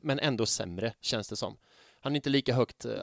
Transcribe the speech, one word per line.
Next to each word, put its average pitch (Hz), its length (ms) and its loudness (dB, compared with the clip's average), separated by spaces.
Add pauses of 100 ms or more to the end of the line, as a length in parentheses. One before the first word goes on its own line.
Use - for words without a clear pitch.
men 143 160 0
ändå 117 280 2
sämre 98 540 -2
känns 110 280 -2
det 107 80 -6
som. - 200 -6 (480)
Han 139 80 0
är 147 40 2
inte 143 140 -2
lika 135 240 4
högt, - 300 2
eh, 120 60 -6 (120)